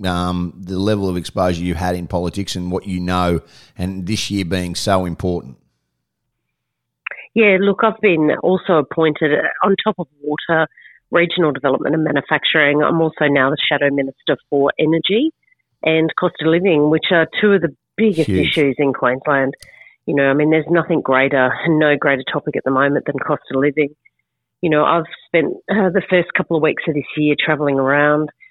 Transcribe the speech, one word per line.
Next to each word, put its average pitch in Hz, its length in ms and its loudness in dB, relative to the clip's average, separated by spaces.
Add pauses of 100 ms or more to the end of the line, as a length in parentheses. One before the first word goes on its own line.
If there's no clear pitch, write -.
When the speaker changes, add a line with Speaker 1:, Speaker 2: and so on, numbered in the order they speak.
Speaker 1:
um, 90 500 -2
the 92 240 -8
level 101 300 0
of 87 80 -2
exposure 90 440 -2
you've 87 140 -2
had 90 200 -4
in 87 120 -8
politics 90 480 -4
and 90 160 -6
what 90 160 -6
you 92 140 -4
know, 87 400 0 (360)
and 92 300 -6
this 107 240 -4
year 98 140 -2
being 90 300 -4
so 95 280 0
important. 87 540 -6 (1800)
Speaker 2:
Yeah, 208 260 4
look, 196 240 0
I've 220 160 0
been 156 320 2 (120)
also 185 340 2
appointed, 156 560 0
uh, - 320 0
on 196 180 4
top 214 160 0
of 147 80 -6 (140)
water, 160 460 -2 (440)
regional 170 400 2
development 135 440 0
and 156 100 0
manufacturing. 147 760 0
I'm 165 200 2
also 156 260 0
now 135 220 2
the 151 80 -2 (100)
Shadow 143 260 0
Minister 135 440 -4 (120)
for 139 300 2
Energy 165 540 0 (500)
and 160 340 2
cost 180 220 -2
of 151 80 -2
living, 160 420 2
which 156 220 0
are 165 160 2 (140)
two 208 100 4
of 190 100 2
the 156 140 -4 (220)
biggest 180 320 2
Speaker 1:
Huge. 160 180 2
Speaker 2:
issues 143 300 0
in 139 160 2
Queensland. 135 600 -2 (500)
You 160 100 -2
know, 139 80 2
I 135 100 2
mean, 151 160 2
there's 160 220 2
nothing 165 300 0
greater, 131 500 2 (160)
no 151 280 4
greater 139 280 0 (100)
topic 147 220 -4
at - 80 -6
the 131 80 -2
moment 143 340 0
than 139 140 -4
cost - 240 -4 (100)
of 135 80 0
living. 147 280 0 (680)
You 165 120 0
know, 151 120 4
I've 165 200 2 (240)
spent, 170 260 0 (160)
uh, 196 240 2
the 185 160 0
first 175 260 2
couple - 220 -2
of 151 60 0
weeks 151 240 0
of 151 80 -2
this 143 80 -2 (120)
year 147 240 2
travelling 143 380 0
around, 147 520 2 (220)